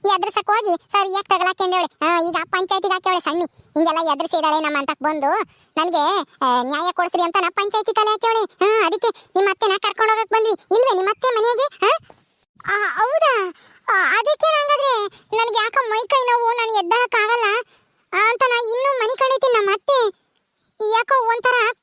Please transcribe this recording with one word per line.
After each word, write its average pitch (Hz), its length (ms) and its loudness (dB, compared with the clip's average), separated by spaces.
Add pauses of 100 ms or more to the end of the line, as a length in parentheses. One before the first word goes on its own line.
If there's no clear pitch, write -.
(140)
ಎದುರಿಸಕ್ 403 360 -2
ಹೋಗಿ 415 260 0
ಸರಿಯಾಗಿ 392 520 -2
ತಗಲಾಕೊಂಡವಳೆ. 359 760 0
ಹಾ, 339 220 0
ಈಗ 349 160 -4
ಪಂಚಾಯ್ತಿಗೆ 381 480 -2
ಹಾಕ್ಯವಳೆ 370 280 0
ಸಣ್ಣಿ. 330 240 -2
ಹಿಂಗೆಲ್ಲ 320 540 -2 (140)
ಎದುರಿಸಿದಾಳೆ 311 480 0
ನಮ್ಮ 294 180 -2
ಅಂತಕ್ 277 240 -6
ಬಂದು 302 280 0 (460)
ನನ್ಗೆ, 320 280 0 (400)
ಆ, 247 180 2
ನ್ಯಾಯ 302 300 -4
ಕೊಡ್ಸ್ರಿ 349 300 -2
ಅಂತ 339 180 -2
ನಾ 349 100 -2
ಪಂಚಾಯ್ತಿ 415 440 -2
ಕಲೆ 427 160 2
ಹಾಕ್ಯವಳೆ. 453 320 0 (220)
ಹಾ, 427 220 2
ಅದಕ್ಕೆ 403 220 -2 (280)
ನಿಮ್ಮ 392 140 2
ಅತ್ತೆನ 381 220 0 (100)
ಕರ್ಕೊಂಡು 440 300 0
ಹೋಗಕ್ 440 200 -2
ಬಂದ್ವಿ. 440 200 2
ಇಲ್ವೇ 440 440 2
ನಿಮ್ಮ 381 140 0
ಅತ್ತೆ 508 180 -2
ಮನೆಗೆ? 480 380 0 (180)
ಹಾ? 466 80 4 (760)
ಆ, 403 100 -2 (220)
ಹೌದಾ? 480 540 0 (360)
ಆ, - 40 0
ಅದಕ್ಕೆ 427 540 0
ಹಂಗಾದ್ರೆ 587 460 0 (440)
ನನ್ಗೆ 453 220 0
ಯಾಕೋ 440 320 -2
ಮೈ 440 160 -2
ಕೈ 539 160 0
ನೋವು, 480 300 0
ನಾನು 453 260 -2
ಎದ್ದಳಕ್ 466 440 0
ಆಗಲ್ಲ, 466 240 0 (680)
ಆ, 415 160 2
ಅಂತ 480 200 0
ನಾ 480 120 0
ಇನ್ನೂ 508 380 -2
ಮನೆ 466 180 0
ಕಳೀತೀನಿ. 523 380 2
ನಮ್ಮ 403 200 2
ಅತ್ತೆ 539 240 0 (920)
ಯಾಕೋ 453 360 2
ಒಂಥರ 494 280 0 (260)